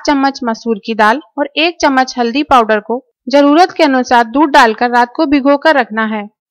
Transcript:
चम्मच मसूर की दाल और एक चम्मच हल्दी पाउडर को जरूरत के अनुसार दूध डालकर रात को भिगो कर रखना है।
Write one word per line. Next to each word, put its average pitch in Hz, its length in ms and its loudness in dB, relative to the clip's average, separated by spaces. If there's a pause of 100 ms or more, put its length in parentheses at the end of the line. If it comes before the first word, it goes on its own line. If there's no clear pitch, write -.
चम्मच 277 360 -2
मसूर 226 420 -6
की 226 100 -6
दाल 220 260 0 (160)
और 294 200 -4
एक 330 240 -2
चम्मच 262 360 0
हल्दी 240 260 -2
पाउडर 220 360 2
को 233 260 -8 (240)
जरूरत 285 420 4
के 330 120 -2
अनुसार 254 400 2
दूध 269 260 0
डालकर 240 400 2
रात 240 260 -2
को 320 100 -2
भिगो 277 320 2
कर 302 180 2
रखना 220 300 -2
है। 214 240 -8 (220)